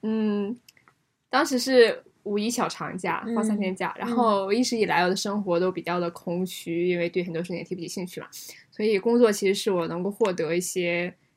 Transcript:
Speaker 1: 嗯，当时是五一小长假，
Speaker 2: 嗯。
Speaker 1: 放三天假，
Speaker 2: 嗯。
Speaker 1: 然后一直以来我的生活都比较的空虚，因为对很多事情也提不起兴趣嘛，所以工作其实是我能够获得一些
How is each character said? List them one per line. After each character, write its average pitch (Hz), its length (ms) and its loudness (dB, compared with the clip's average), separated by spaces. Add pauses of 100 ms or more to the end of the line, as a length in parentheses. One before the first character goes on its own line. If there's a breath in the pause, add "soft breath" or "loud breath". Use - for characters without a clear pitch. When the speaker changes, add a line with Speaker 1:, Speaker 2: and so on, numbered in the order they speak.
Speaker 1:
嗯， 214 520 0 (760)
当 269 140 2
时 277 140 -2
是 247 440 6 (220)
五 208 140 -2
一 214 120 0
小 240 180 -2
长 156 300 -8
假， 175 280 -4
Speaker 2:
嗯。 233 80 -6
Speaker 1:
放 220 80 2
三 214 160 0
天 190 160 -2
假， 185 220 -4
Speaker 2:
嗯。 - 40 -12
Speaker 1:
然 208 80 -6
后 208 440 2
一 233 100 2
直 240 140 0
以 220 80 4
来 170 180 2
我 180 60 4
的 190 80 2
生 208 260 -4
活 175 160 0
都 185 140 2
比 175 80 -6
较 175 180 -4
的 175 120 -2
空 175 340 -4
虚， 175 440 -4
因 175 100 0
为 170 100 0
对 175 160 -2
很 180 80 -8
多 165 100 -4
事 180 60 -8
情 175 80 -6
也 - 80 -8
提 - 100 -8
不 185 60 -12
起 165 80 -10
兴 180 180 -8
趣 - 140 -12
嘛， - 60 -12 (440 loud breath)
所 - 140 -4
以 214 140 4
工 233 200 2
作 226 140 8
其 202 160 0
实 196 60 4
是 202 160 -2
我 170 180 0
能 170 140 -4
够 190 80 -2
获 202 200 2
得 170 240 -2
一 180 60 2
些 175 540 -2 (220)